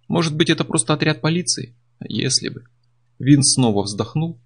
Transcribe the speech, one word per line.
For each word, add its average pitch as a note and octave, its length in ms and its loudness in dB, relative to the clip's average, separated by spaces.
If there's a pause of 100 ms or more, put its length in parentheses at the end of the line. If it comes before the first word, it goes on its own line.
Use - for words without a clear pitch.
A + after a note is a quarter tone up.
Может D#3+ 260 0
быть, D#3+ 160 2
это D#3 140 0
просто D#3 300 -2
отряд D#3 260 0
полиции? - 560 -4 (240)
Если - 480 -4
бы. - 160 -12 (540)
Винс C3+ 360 4
снова A2 280 2
вздохнул, A#2 640 -6